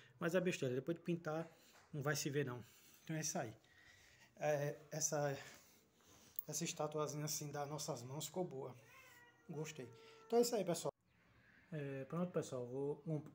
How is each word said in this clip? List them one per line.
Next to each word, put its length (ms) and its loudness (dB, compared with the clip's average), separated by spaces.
Mas 180 4
é 40 6
besteira, 340 4
depois 220 2
de 80 -8
pintar, 460 0
não 80 -2
vai 140 4
se 140 0
ver 160 2
não. 180 -4
Então 140 -2
é 20 0
isso 180 0
aí. 160 -2
É, 420 4
essa, 480 2
essa 160 -2
estatuazinha 640 0
assim 260 -2
das 180 -2
nossas 320 -2
mãos 240 -6
ficou 200 -2
boa. 280 -6
Gostei. 400 -6
Então 140 6
é 20 12
isso 140 4
aí, 80 2
pessoal. 300 0
É, 340 -4
pronto, 260 0
pessoal. 340 0
Vou, 320 -2
com-, 380 -2